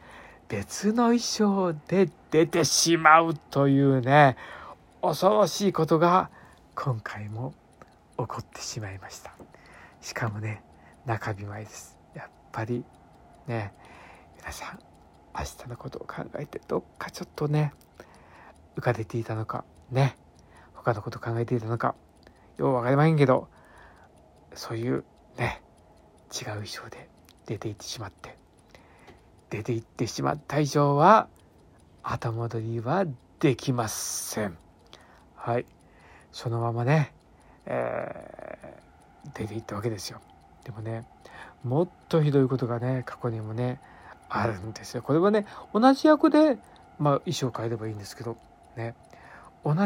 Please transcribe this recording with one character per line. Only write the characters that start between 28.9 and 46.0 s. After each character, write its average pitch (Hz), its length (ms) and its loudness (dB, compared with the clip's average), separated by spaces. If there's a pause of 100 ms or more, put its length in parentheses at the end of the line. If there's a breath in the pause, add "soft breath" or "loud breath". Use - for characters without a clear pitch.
出 104 120 -6
て 123 100 -4
行 113 100 -2
っ - 40 -18
て - 200 -6
し - 160 -6
ま 135 100 0
っ 151 140 -4
た 139 120 -2
以 151 80 2
上 143 300 4
は、 190 320 6 (760)
後 - 300 -4
戻 117 280 -4
り 113 200 -4
は 156 240 0 (360)
で 139 160 4
き - 160 -4
ま 120 160 0
せ - 580 -6
ん。 170 100 -8 (800 loud breath)
は 120 240 -2
い。 - 80 -6 (640 soft breath)
そ - 180 -8
の 117 100 -2
ま 117 120 -2
ま 120 120 -2
ね、 147 280 2 (540 soft breath)
え - 1120 -8 (460)
ー、 139 120 -16
出 110 80 -6
て 104 80 -10
行 110 80 -8
っ - 40 -16
た 104 100 -8
わ 98 60 -6
け 120 80 -2
で 107 80 -8
す - 120 -10
よ。 - 100 -16 (440)
で 120 80 -14
も 104 80 -12
ね、 113 260 -10 (560 loud breath)
も 131 200 2
っ 180 60 0 (200)
と 165 140 4
ひ 147 80 4
ど 139 120 6
い 131 60 4
こ 131 100 0
と 127 80 -2
が 117 120 -2
ね、 127 260 -2
過 - 180 -14
去 123 60 -2
に 113 120 -4
も 107 140 -8
ね、 123 260 -4 (480 loud breath)
あ - 180 -2
る 110 120 -2
ん 107 140 -10
で - 120 -14
す - 120 -14
よ。 120 60 -6
こ - 100 -2
れ 160 80 4
は 196 100 4
ね、 208 160 0 (260 loud breath)
同 240 200 6
じ 269 160 4